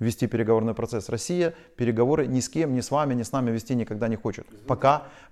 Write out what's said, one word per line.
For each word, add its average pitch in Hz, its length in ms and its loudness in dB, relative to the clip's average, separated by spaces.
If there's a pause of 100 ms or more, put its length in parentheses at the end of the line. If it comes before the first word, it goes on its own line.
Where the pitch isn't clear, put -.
вести 117 260 -2
переговорный 113 480 2
процесс. 113 340 -6
Россия 170 460 -2 (220)
переговоры 123 500 2
ни 127 140 0
с - 100 -4
кем, 156 240 0
ни 123 80 0
с - 80 -8
вами, 143 240 0
ни 120 80 -2
с 107 100 -10
нами 127 200 0
вести 113 220 -4
никогда 113 340 0
не 113 80 -2
хочет, - 300 -6 (200)
пока, 135 380 4 (280)